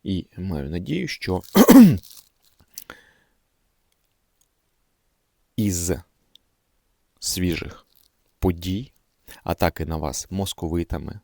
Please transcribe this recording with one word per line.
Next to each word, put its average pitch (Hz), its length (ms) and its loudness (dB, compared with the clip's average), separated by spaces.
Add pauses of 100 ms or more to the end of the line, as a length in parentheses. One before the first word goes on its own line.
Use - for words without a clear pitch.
І 95 240 -6 (100)
маю 78 340 -8
надію, 143 380 -6
що - 340 -6 (140)
<clears throat> 208 400 10 (3500)
із 90 360 -2 (1300)
свіжих - 680 -6 (520)
подій, 92 540 -4 (520)
атаки 82 420 -4
на 80 100 -8
вас 76 340 -8
московитами 85 920 -8